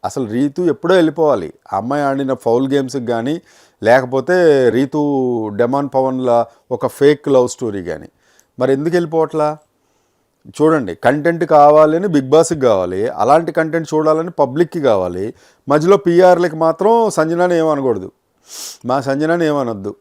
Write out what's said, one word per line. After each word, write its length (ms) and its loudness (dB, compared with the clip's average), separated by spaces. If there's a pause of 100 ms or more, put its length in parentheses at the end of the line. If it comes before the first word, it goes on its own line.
అసలు 200 -6
రీతు 380 -4
ఎప్పుడో 320 -2
వెళ్ళిపోవాలి. 580 0 (200)
ఆ 40 -2
అమ్మాయి 280 -4
ఆడిన 300 -2
ఫౌల్ 380 -2
గేమ్స్కి 340 -4
కానీ, 360 -4 (400)
లేకపోతే 880 2
రీతు 800 -2
డెమాన్ 460 -2
పవన్ల 520 0 (260)
ఒక 140 -6
ఫేక్ 420 2
లవ్ 200 4
స్టోరీ 360 -8
కానీ. 240 -10 (500)
మరి 140 0
ఎందుకు 240 -2
వెళ్ళిపోవట్లా? 640 -2 (1040)
చూడండి, 320 0
కంటెంట్ 500 0
కావాలని 640 4
బిగ్ 200 0
బాస్కి 320 2
కావాలి, 480 0
అలాంటి 440 0
కంటెంట్ 420 -4
చూడాలని 360 0
పబ్లిక్కి 500 -2
కావాలి. 540 -2 (340)
మధ్యలో 280 4
పీఆర్లకి 600 2
మాత్రం 540 0
సంజనాని 480 0
ఏమనకూడదు, 540 -2 (720)
మా 140 0
సంజనాని 460 -2
ఏమనొద్దు 540 -4